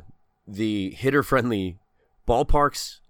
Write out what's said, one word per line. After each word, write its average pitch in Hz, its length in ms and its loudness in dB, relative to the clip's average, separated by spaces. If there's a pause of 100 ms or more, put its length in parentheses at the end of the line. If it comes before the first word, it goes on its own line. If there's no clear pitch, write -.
(460)
the 104 440 -4
hitter-friendly 120 880 0 (480)
ballparks - 840 2